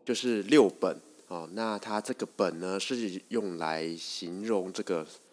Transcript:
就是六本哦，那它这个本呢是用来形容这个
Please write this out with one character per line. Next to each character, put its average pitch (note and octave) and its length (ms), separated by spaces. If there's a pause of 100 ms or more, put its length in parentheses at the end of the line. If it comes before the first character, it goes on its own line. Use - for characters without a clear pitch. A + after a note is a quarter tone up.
就 B2 100
是 A2+ 300
六 A2+ 260
本 - 300 (300)
哦， E2 240
那 G#2+ 260
它 G#2+ 220
这 - 140
个 A2 100
本 E2+ 340
呢 F#2 180
是 G2+ 520
用 G2+ 280
来 D#2+ 380
形 F2 500
容 F#2+ 280
这 G#2+ 100
个 D#2+ 240 (260)